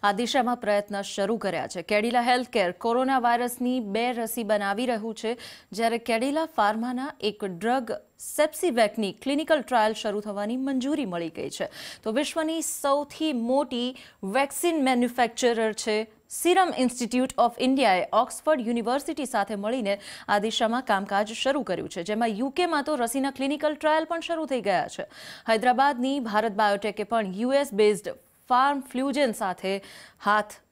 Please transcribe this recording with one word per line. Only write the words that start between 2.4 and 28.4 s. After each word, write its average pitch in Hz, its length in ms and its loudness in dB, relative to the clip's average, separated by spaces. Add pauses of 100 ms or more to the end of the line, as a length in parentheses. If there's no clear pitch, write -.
કોરોના 254 400 2
વાયરસની 240 540 0 (160)
બે 226 160 2
રસી 226 400 -4
બનાવી 202 400 0
રહ્યું 220 320 -4
છે, 226 100 -2 (460)
જ્યારે 226 200 2 (120)
કેડિલા 285 340 0 (140)
ફાર્માના 226 500 0 (220)
એક 208 180 -6
ડ્રગ 220 480 -2 (300)
સેપ્સિવેકની 233 840 0 (120)
ક્લિનિકલ 294 420 0
ટ્રાયલ 220 380 2
શરૂ 208 240 -2
થવાની 208 400 -4
મંજૂરી 269 420 -2
મળી 170 300 -4
ગઈ 143 180 -6
છે. 185 120 -4 (320)
તો 220 180 0
વિશ્વની 320 480 -2
સૌથી 294 640 0 (180)
મોટી 247 340 0 (540)
વેક્સિન 302 500 2
મેન્યુફેક્ચરર 240 840 2 (120)
છે 214 160 0 (340)
Serum 359 360 4 (140)
Institute 247 500 0 (120)
of 240 200 -2
ઇન્ડિયાએ 240 380 4 (160)
ઓક્સફર્ડ 254 480 0
યુનિવર્સિટી 247 640 -2
સાથે 208 320 0
મળીને 214 320 0 (380)
આ 208 100 4
દિશામાં 226 480 0
કામકાજ 202 480 0
શરૂ 277 300 0
કર્યું - 260 -4
છે, 175 140 -6
જેમાં 220 320 0
યુ 269 180 -2
કેમાં 320 300 0
તો 302 120 0
રસીના 269 380 -2
ક્લિનિકલ 294 400 -2
ટ્રાયલ 311 320 2
પણ 330 160 -6
શરૂ 320 240 -2
થઈ 240 160 0
ગયા 175 260 2
છે. - 120 -8 (440)
હૈદરાબાદની 247 640 4 (140)
ભારત 208 340 0
બાયોટેકે 202 480 0
પણ 214 320 0
યુ 247 100 0 (120)
એસ 277 180 -6
બેઝડ 208 260 4 (420)